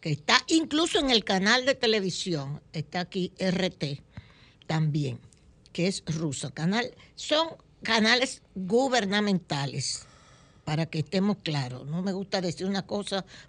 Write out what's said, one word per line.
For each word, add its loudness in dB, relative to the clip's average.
que -2
está 4
incluso 2
en 2
el 4
canal 4
de 4
televisión, -2
está -6
aquí -4
R 0
T -6
también, 0
que 0
es -4
ruso. -6
Canal, -2
son 0
canales 2
gubernamentales, 0
para 0
que -4
estemos 0
claros. -4
No -4
me -2
gusta -2
decir -4
una -2
cosa -4